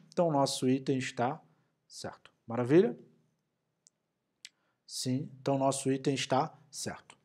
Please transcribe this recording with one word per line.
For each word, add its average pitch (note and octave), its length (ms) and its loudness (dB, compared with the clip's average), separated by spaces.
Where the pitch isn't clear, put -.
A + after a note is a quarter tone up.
Então, F3 240 0
nosso C3+ 360 2
item C3+ 300 2
está B2+ 420 -4
certo. - 460 -16
Maravilha? C#3 500 2
Sim. C3 420 -4
Então, C#3 200 0
nosso C3+ 320 0
item C3+ 240 0
está C3+ 420 0
certo. - 540 -12